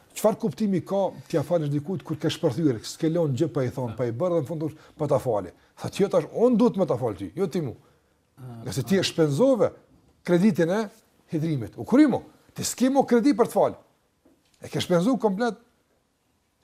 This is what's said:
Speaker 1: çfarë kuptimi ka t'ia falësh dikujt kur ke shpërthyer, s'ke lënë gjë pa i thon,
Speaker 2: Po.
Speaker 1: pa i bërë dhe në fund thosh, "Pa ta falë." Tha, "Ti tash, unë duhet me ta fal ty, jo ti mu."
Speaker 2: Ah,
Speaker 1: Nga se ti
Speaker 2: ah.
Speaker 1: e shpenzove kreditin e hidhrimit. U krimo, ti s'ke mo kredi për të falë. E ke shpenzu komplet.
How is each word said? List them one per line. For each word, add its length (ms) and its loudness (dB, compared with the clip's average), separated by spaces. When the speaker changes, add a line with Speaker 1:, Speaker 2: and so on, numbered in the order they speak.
Speaker 1:
çfarë 240 0
kuptimi 480 -2
ka 160 -2
t'ia 160 0
falësh 280 -2
dikujt 360 -4
kur 120 -6
ke 120 -2
shpërthyer, 560 0
s'ke 240 -4
lënë 320 0
gjë 80 0
pa 160 -2
i 80 -4
thon, 160 -6
Speaker 2:
Po. 140 -12
Speaker 1:
pa 20 0
i 80 -4
bërë 240 -2
dhe 60 0
në 20 -10
fund 160 -8
thosh, 140 -6
"Pa 100 -4
ta 100 2
falë." 320 -2
Tha, 120 -8
"Ti 200 0
tash, 220 2
unë 260 2
duhet 200 2
me 100 0
ta 100 0
fal 180 -4
ty, 200 -10
jo 120 -2
ti 140 -4
mu." 140 -6
Speaker 2:
Ah, 260 -16
Speaker 1:
Nga 80 -8
se 100 -2
ti 140 2
Speaker 2:
ah. 40 4
Speaker 1:
e 20 2
shpenzove 720 2
kreditin 460 4
e 180 -2
hidhrimit. 460 -4
U 60 -10
krimo, 380 4
ti 100 -10
s'ke 260 0
mo 140 4
kredi 300 4
për 120 2
të 60 -6
falë. 240 2
E 60 -14
ke 120 -4
shpenzu 380 2
komplet. 360 -2